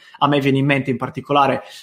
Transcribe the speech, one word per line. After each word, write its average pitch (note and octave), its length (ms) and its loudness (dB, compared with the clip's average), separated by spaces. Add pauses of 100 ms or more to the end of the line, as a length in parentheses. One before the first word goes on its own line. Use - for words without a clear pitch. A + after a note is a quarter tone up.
(160)
A C#3+ 100 0
me C#3+ 140 2
viene C3+ 160 0
in C3+ 80 0
mente C#3 260 0
in B2 60 -2
particolare C3 680 0 (180)